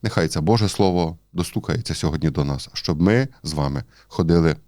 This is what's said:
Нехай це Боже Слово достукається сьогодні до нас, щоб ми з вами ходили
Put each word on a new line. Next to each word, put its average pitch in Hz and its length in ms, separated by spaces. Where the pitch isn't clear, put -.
Нехай 95 260
це 80 140
Боже 104 280
Слово 87 480
достукається 85 600
сьогодні 80 340
до 69 140
нас, 69 300
щоб 80 280
ми 110 260
з 80 100
вами 71 300
ходили 82 480